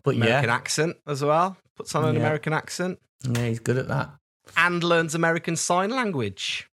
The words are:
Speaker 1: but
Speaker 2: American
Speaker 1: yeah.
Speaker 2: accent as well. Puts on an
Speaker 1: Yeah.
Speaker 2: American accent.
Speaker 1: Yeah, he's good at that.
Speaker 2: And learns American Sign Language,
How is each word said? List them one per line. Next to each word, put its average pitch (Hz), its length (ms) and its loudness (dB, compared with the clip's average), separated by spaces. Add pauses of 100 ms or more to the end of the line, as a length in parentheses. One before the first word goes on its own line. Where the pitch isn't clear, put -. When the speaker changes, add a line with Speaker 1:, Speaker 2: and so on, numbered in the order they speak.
Speaker 1:
but 135 120 2
Speaker 2:
American 117 340 4
Speaker 1:
yeah. 120 40 2
Speaker 2:
accent - 420 -2 (100)
as 143 180 -6
well. 170 320 2 (200)
Puts - 180 -8
on 156 100 2
an 156 120 4
Speaker 1:
Yeah. 156 60 2
Speaker 2:
American 156 300 0
accent. 180 460 -4 (240)
Speaker 1:
Yeah, 120 240 -2
he's 117 140 -2
good 123 180 0
at 127 100 -4
that. 131 220 -2 (460)
Speaker 2:
And 175 260 2
learns 165 320 2
American 165 420 0
Sign 185 340 0
Language, 185 760 -4 (100)